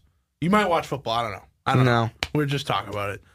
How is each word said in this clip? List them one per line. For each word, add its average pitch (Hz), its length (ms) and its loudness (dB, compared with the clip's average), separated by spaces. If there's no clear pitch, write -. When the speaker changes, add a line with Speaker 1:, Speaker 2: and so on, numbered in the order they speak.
Speaker 1:
You 165 80 0
might 202 200 4
watch 156 180 0
football. 123 260 -4
I 117 100 0
don't 107 80 -4
know. 92 120 -12
I 131 100 2
don't 127 100 6
know. 117 200 4
Speaker 2:
No. 113 60 -6
Speaker 1:
We're 147 120 2
just 139 220 -4
talking 98 220 -2
about 101 220 -6
it. 95 100 -12